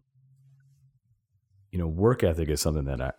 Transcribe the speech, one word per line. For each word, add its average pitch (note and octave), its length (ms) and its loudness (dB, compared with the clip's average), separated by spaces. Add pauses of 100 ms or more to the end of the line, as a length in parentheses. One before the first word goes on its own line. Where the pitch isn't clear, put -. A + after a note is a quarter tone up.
(1700)
you F2+ 80 -4
know, E2+ 80 0
work G2+ 360 2
ethic D#2+ 260 0
is D2 120 0
something D2+ 240 0
that C2 160 -4
I, C2 180 -4